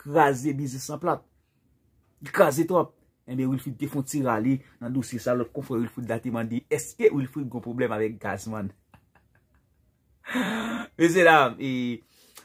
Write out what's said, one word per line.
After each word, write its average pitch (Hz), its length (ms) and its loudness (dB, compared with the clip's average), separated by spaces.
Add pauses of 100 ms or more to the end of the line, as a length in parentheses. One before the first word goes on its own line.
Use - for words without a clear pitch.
kraze 143 560 2
biznis 135 340 -8
lan 147 100 -8
plat 165 220 -2
li. - 1120 -20
Kraze 160 340 4
twòp. 175 240 2 (320)
Enben, 127 240 -4
Wilfrid 131 320 -4
te 147 80 -4
fè 143 120 -6
yon 135 80 -6
ti 151 160 -4
rale 123 340 2 (260)
nan 123 120 -6
dosye 123 280 -4
sa. 123 140 2
Lòt 123 180 -4
konfrè 135 240 -4
Wilfrid 117 320 -6
la 113 120 -2
te 127 100 -4
mande 117 300 -4 (100)
èske 214 400 2
Wilfrid 139 340 -4
gen 120 120 -8
yon - 40 -8
pwoblèm 120 320 -2
avèk 110 260 -2
Gazmann, 101 500 -6 (1500)
<laughs> 226 760 -6
mesye 170 280 6
la? 143 260 8 (920)